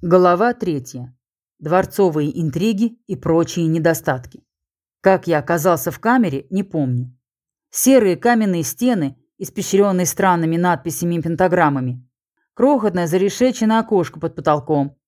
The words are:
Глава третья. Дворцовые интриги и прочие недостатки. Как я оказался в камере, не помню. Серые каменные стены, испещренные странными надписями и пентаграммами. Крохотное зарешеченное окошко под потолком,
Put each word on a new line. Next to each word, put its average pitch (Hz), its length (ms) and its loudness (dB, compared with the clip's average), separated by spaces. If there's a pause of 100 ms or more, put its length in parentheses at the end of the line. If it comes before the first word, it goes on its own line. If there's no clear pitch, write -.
Глава 180 520 4
третья. 127 600 -8 (460)
Дворцовые 160 800 0
интриги 196 680 -2
и 196 100 -8
прочие 165 500 0
недостатки. 160 760 -2 (560)
Как 190 260 2
я 160 120 2
оказался 170 520 0
в - 80 -12
камере, 226 500 0
не 196 140 -4
помню. 127 500 -4 (560)
Серые 226 460 4
каменные 214 480 0
стены, 196 540 -2 (200)
испещренные 196 680 0
странными 170 500 0
надписями 170 600 -2
и 165 60 -4
пентаграммами. 156 840 0 (460)
Крохотное 208 540 0
зарешеченное 214 720 0
окошко 190 420 -2
под - 140 -8
потолком, 147 640 -2 (100)